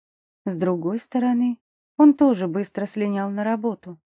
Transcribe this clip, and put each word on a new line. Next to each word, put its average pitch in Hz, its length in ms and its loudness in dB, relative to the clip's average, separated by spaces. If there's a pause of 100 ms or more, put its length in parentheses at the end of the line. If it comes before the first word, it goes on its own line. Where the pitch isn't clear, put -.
(460)
С 190 100 -6
другой 180 440 -4
стороны, 247 580 -2 (400)
он 294 160 8
тоже 240 340 2
быстро 196 380 -4
слинял 202 440 -4
на 202 140 -6
работу. 214 640 -6